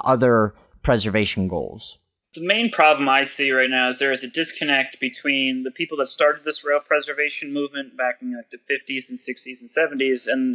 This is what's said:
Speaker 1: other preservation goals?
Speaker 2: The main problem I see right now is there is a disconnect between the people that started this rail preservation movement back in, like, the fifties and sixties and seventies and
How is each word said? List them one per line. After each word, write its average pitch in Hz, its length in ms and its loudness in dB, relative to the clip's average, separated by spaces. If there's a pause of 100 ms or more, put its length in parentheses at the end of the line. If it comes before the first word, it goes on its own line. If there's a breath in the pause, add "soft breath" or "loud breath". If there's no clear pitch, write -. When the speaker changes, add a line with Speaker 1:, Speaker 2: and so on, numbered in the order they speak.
Speaker 1:
other 117 540 4 (280 soft breath)
preservation 104 680 2
goals? 78 480 -8 (380)
Speaker 2:
The 165 120 -8
main 220 240 2
problem 147 380 4
I 135 160 4
see 139 260 -2
right 127 180 4
now 127 200 2
is 127 100 -2
there 139 140 2
is 131 100 -2
a 127 80 -10
disconnect 143 720 -2
between 131 640 -2
the 127 80 -6
people - 260 -6
that 135 80 0
started 147 380 0
this 151 180 -6
rail 147 160 0
preservation 147 760 -2
movement 143 440 -6
back 127 260 -2
in, 123 140 -6
like, 117 140 -16
the 123 80 -16 (100)
fifties 135 420 -6
and 123 80 -10
sixties 127 420 -10
and 120 80 -12
seventies 135 600 0
and 131 260 0